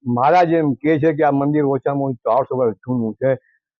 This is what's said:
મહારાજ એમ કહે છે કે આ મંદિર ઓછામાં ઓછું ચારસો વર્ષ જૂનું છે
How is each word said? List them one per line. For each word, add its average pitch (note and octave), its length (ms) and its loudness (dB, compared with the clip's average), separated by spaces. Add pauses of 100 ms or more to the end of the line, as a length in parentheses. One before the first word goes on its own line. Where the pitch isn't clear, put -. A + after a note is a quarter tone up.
મહારાજ D#3 480 2
એમ D3+ 200 0
કહે D3+ 260 0
છે D#3+ 140 0
કે D3+ 100 -2
આ C#3+ 80 2
મંદિર C#3+ 320 0
ઓછામાં C#3 380 -2
ઓછું C3+ 140 -4
ચારસો B2+ 420 -2
વર્ષ A#2 180 0
જૂનું A#2 380 -6
છે C3 200 -2 (460)